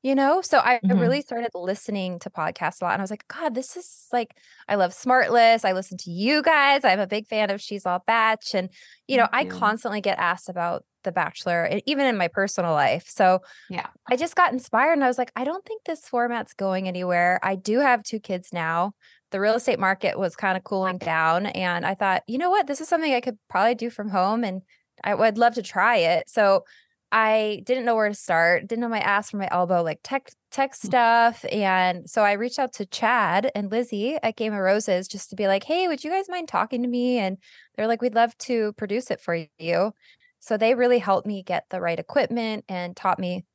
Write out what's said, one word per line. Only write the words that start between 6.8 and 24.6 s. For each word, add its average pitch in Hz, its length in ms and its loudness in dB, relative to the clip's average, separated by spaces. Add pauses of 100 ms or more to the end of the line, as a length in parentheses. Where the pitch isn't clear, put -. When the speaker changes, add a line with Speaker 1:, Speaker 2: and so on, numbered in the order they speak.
Speaker 1:
I'm 196 160 4
a 190 60 -2
big 208 200 -6
fan 214 220 0
of 202 120 -4
She's 202 240 -10
All 180 220 -2
Batch." 220 460 0
And, 185 160 -2 (380)
you 262 100 0
know, 233 140 6
Speaker 3:
Thank 240 200 -2
Speaker 1:
I - 20 -10
Speaker 3:
you. 180 60 -10
Speaker 1:
constantly 214 420 -2
get 190 180 -2
asked 175 300 -2
about 170 360 -4 (180)
The 185 80 -4
Bachelor, 170 600 -2
e-, 214 140 -2
even 277 200 0
in 240 120 2
my 175 120 0
personal 190 440 -2
life. 143 360 2
So 185 300 4 (300)
Speaker 3:
Yeah. 180 180 -8 (220)
Speaker 1:
I 254 80 2
just 330 180 -2
got 339 180 4
inspired 254 400 0
and 285 100 2
I 254 40 4
was 247 100 0
like, 247 180 -4
"I 240 100 -6
don't 349 200 -6
think 440 180 -14
this - 240 -4
format's 240 460 -4
going 190 340 -2
anywhere." 180 560 2
I 196 120 0
do 208 240 0
have 247 240 4
two 220 180 -8
kids 180 320 -8
now. 170 400 -2 (380)
The 196 80 -4
real 214 160 2
estate 240 240 0
market 190 400 0
was 180 160 -2
kinda 190 260 -2
cooling 185 380 -4
down. 165 480 0
And 175 380 -4
I 190 100 -2
thought, 190 320 0
"You 240 100 -6
know 349 140 0
what? 381 160 2
This 285 140 -6
is 311 80 -6
something 320 240 0
I 247 80 0
could 247 180 -8 (100)
probably 220 260 2
do 233 140 -6
from 208 200 -8
home 202 340 0
and 185 180 -6 (420)